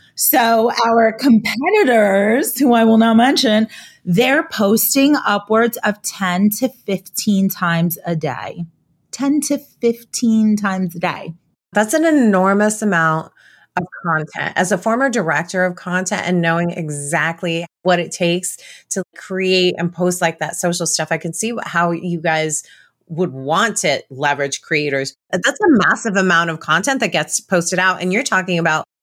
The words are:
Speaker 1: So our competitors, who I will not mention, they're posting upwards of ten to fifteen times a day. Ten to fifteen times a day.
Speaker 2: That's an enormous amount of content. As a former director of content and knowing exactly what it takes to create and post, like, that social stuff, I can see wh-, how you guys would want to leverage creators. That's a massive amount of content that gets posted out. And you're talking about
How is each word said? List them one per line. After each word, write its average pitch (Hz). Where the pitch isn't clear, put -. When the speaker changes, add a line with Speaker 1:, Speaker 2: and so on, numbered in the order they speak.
Speaker 1:
So 226
our 226
competitors, 240
who 254
I 226
will 226
not 226
mention, 226
they're 254
posting 226
upwards 214
of 208
ten 190
to 247
fifteen 196
times 170
a 170
day. 147
Ten 285
to 285
fifteen 220
times 190
a 175
day. 170
Speaker 2:
That's -
an 320
enormous 214
amount 165
of 175
content. 156
As 185
a 196
former 233
director 175
of 180
content 185
and 180
knowing 170
exactly 165
what 180
it 165
takes 175
to 190
create 185
and 170
post, 180
like, 165
that 156
social 175
stuff, -
I 165
can 165
see 226
wh-, 220
how 170
you 170
guys 160
would 160
want 160
to 151
leverage 139
creators. 139
That's 185
a 277
massive 208
amount 175
of 156
content 190
that 202
gets -
posted 175
out. 185
And 185
you're 240
talking 185
about 160